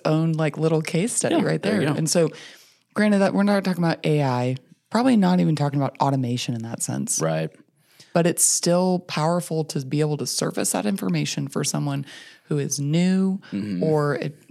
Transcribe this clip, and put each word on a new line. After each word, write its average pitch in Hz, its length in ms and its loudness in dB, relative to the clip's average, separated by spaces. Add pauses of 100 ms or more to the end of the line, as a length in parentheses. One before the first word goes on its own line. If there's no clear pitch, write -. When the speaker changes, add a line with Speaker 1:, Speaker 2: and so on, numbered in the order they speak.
Speaker 1:
own, 160 280 2
like, 156 260 -2
little 160 240 2
case 180 300 -2
study - 240 0
Speaker 2:
Yeah, 285 60 2
Speaker 1:
right 156 200 0
Speaker 2:
there 214 120 0
you - 60 0
Speaker 1:
there. 143 120 2
Speaker 2:
go. 139 40 -4
Speaker 1:
And 156 120 0
so, 165 200 4 (640)
granted 208 260 4
that 196 140 2
we're 196 100 2
not 202 200 2
talking 180 200 -2
about 165 220 0
A 151 160 2
I, 127 360 0 (340)
probably 247 260 4
not 180 220 4
even 165 160 4
talking 143 240 0
about 135 220 -2
automation 127 520 0
in 117 100 -6
that 117 200 -8
sense. - 380 -4
Speaker 2:
Right. 80 280 -2 (640)
Speaker 1:
But 170 140 4
it's 165 160 0
still 180 640 2
powerful 160 580 -2
to 143 200 -6
be 147 160 -2
able 151 160 0
to 127 100 -6
surface - 460 -2
that 196 120 -2
information 175 600 -2
for 147 160 -4
someone 143 420 -4 (440)
who 151 100 -2
is 139 200 -4
new 185 600 2 (140)
Speaker 2:
Mm-hmm. 202 300 -4
Speaker 1:
or, 147 320 2
it, - 220 -6 (140)